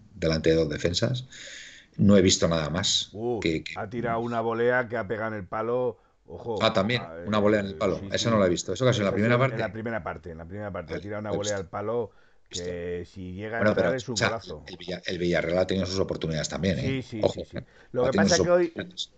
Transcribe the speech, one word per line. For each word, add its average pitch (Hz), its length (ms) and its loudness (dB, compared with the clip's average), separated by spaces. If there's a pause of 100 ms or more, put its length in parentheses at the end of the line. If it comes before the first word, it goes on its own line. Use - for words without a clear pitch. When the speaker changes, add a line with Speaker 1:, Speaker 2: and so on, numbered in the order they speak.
(140)
Speaker 1:
Delante 80 380 2
de 160 60 4
dos 78 120 2
defensas. 87 580 -2 (680)
No 104 180 8
he 98 60 8
visto 92 260 6
nada 80 220 0
más - 420 0
Speaker 2:
Uh, 113 280 -4
Speaker 1:
que, 80 240 0
que - 120 -12
Speaker 2:
ha 104 140 -8
tirado 117 300 -2
una 117 200 -2
volea 117 480 2
que 117 100 -4
ha 110 100 -4
pegado 110 260 -4
en 107 80 -6
el 90 60 -12
palo, 117 500 -2 (300)
ojo. 107 340 -6
Speaker 1:
Ah, 110 100 4
también, 107 320 2
Speaker 2:
Ah, 82 120 -12 (100)
Speaker 1:
una 107 140 0
volea 104 220 6
en 98 40 -2
el 98 80 -6
Speaker 2:
eh, - 40 -12
Speaker 1:
palo. 95 200 0
Speaker 2:
sí, 92 160 -10
Speaker 1:
¿Eso 110 160 0
Speaker 2:
sí. - 0 -
Speaker 1:
no 113 80 4
lo 101 80 6
he 90 40 6
visto? 87 220 -2
¿Eso 107 140 0
que 127 60 6
ha - 20 4
sido 110 80 0
en 101 40 4
la 98 40 2
Speaker 2:
Esa 92 60 0
Speaker 1:
primera 113 200 4
Speaker 2:
sí, 120 40 4
Speaker 1:
parte? 127 160 2
Speaker 2:
en 110 60 -2
la 107 120 -2
primera 110 300 -6
parte, 85 280 -8
en 80 60 -12
la 82 80 -12
primera 101 260 -10
parte. 87 220 -8
Ha - 40 -4
Speaker 1:
Vale, 76 60 -10
Speaker 2:
tirado 104 180 -6
una 107 80 -6
Speaker 1:
lo 101 40 -2
he - 40 0
Speaker 2:
volea 104 160 -2
Speaker 1:
visto. 101 120 -4
Speaker 2:
al 80 40 -16
palo 113 420 -4 (380)
Speaker 1:
Visto. 87 160 -8
Speaker 2:
que 87 460 -6
si 92 220 -10
llega 107 240 -8
a - 40 0
Speaker 1:
Bueno, 104 100 6
Speaker 2:
entrar - 160 2
Speaker 1:
pero, 131 100 0
Speaker 2:
es 123 100 -10
un 123 60 -6
Speaker 1:
o 110 40 -6
sea, 107 120 2
Speaker 2:
golazo. 80 380 -8
Speaker 1:
el 92 100 -14
Villa-, 87 300 -8
el 92 100 -2
Villarreal 85 400 2
ha 92 100 4
tenido 95 200 0
sus 95 120 -2
oportunidades 78 500 -2
también, 78 280 0
¿eh? 64 60 -2
Speaker 2:
Sí, 135 180 -2
sí, 117 220 -10
Speaker 1:
Ojo, 101 100 4
Speaker 2:
sí, - 160 -8
sí. - 80 -10
Speaker 1:
¿eh? - 80 -10 (280)
Speaker 2:
Lo 127 100 2
Speaker 1:
Ha - 20 4
Speaker 2:
que 131 60 2
Speaker 1:
tenido 202 180 4
Speaker 2:
pasa 175 60 6
es - 20 6
Speaker 1:
sus 180 80 4
Speaker 2:
que 175 60 4
hoy, 180 160 6
Speaker 1:
oportunidades. - 500 -10